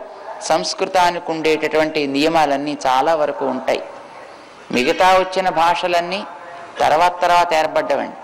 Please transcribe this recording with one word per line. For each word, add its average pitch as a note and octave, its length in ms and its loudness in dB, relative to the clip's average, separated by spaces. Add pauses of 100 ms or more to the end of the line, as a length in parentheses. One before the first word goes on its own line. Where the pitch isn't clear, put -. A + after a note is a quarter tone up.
(420)
సంస్కృతానికి F3 880 0
ఉండేటటువంటి D#3 760 0
నియమాలన్నీ D3 720 0 (100)
చాలా C#3 280 2
వరకు C#3+ 300 0
ఉంటాయి. B2+ 380 -2 (880)
మిగతా E3 460 4
వచ్చిన F#3 320 0
భాషలన్నీ F3 760 0 (540)
తర్వాత D#3 420 2
తర్వాత F3 320 4
ఏర్పడ్డవండి. D3+ 720 0